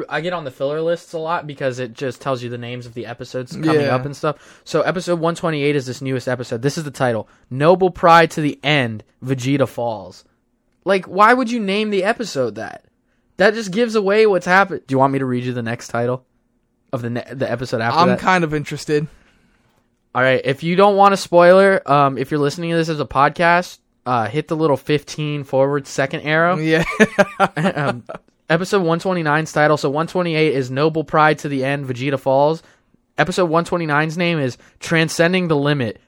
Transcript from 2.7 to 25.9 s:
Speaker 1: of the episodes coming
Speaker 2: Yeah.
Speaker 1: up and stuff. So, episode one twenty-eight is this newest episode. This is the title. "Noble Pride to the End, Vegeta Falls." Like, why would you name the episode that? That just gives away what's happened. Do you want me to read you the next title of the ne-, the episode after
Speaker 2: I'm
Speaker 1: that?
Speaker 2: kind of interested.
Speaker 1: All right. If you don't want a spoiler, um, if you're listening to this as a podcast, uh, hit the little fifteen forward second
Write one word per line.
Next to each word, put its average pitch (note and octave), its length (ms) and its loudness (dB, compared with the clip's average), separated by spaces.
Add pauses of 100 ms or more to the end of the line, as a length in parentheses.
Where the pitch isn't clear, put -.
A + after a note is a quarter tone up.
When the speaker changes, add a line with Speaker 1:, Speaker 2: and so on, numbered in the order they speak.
Speaker 1:
of A2+ 80 -18
the A#2 100 -8
episodes B2+ 480 -10
coming D3+ 300 0
Speaker 2:
Yeah. C3 120 0
Speaker 1:
up B2+ 120 -2
and C#3+ 100 -10
stuff. - 480 -6
So, D#3+ 160 -2
episode E3+ 400 -2
one E3 140 0
twenty-eight D3 420 0
is C3 80 -2
this B2 160 -10
newest C3 280 -4
episode. B2 340 -4
This C#3+ 160 -2
is D#3+ 60 -6
the D3 60 -10
title. A#2+ 380 -2 (220)
"Noble E3+ 400 4
Pride E3 400 6
to - 100 -6
the D3 240 -2
End, B2+ 400 0 (180)
Vegeta C3 460 0
Falls." G#2 560 -8 (640)
Like, F#3+ 180 2
why G3+ 300 4
would B3 160 0
you A#3+ 100 -2
name G#3 300 -2
the F#3+ 140 0
episode D#3+ 500 -4
that? - 320 -14 (500)
That G3+ 160 4
just G#3+ 180 -6
gives A3 260 0
away G#3 300 4
what's F#3 200 2
happened. F#3 400 2
Do C3+ 80 -4
you C3 40 2
want C3+ 140 4
me C#3 60 0
to C3+ 80 -4
read B2 180 -2
you B2+ 80 -4
the B2 100 -6
next A#2 260 -8
title A#2+ 360 -4 (680)
of A#2+ 120 -6
the A#2 80 -4
ne-, A#2+ 200 -6
the C3+ 200 -4
episode A#2+ 320 -4
after C3 180 0
Speaker 2:
I'm F3 80 6
Speaker 1:
that? F3+ 120 2
Speaker 2:
kind F3+ 240 2
of D3+ 100 -2
interested. D3+ 520 -2 (1080)
Speaker 1:
All B2 80 0
right. C3 200 4
If C3+ 200 -4
you E3+ 120 0
don't G3 220 4
want G3 160 6
a F#3+ 60 0
spoiler, F#3 680 6
um, C#3 320 2
if B2+ 140 -4
you're D3+ 100 0
listening E3 300 -2
to E3 60 0
this E3 120 0
as D#3 100 -4
a C#3+ 60 -4
podcast, E3+ 760 0 (280)
uh, A#2+ 200 0
hit D3 220 -4
the D#3+ 80 -2
little D3+ 220 2
fifteen D3 680 -4
forward C#3 420 0
second C#3 360 -4